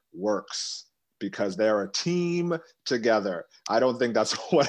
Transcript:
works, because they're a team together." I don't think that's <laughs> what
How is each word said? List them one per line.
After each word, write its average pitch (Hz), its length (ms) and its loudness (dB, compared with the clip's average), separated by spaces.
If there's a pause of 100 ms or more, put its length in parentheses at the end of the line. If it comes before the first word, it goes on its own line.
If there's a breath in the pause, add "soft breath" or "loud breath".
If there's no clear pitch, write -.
(120)
works, - 720 -4 (340)
because 98 380 -4
they're 107 260 2
a 95 80 -6
team 175 680 -2 (280 loud breath)
together." 107 640 0 (220 soft breath)
I 113 120 2
don't 123 180 2
think 117 160 0
that's 110 200 2
<laughs> - 180 -10
what 147 160 4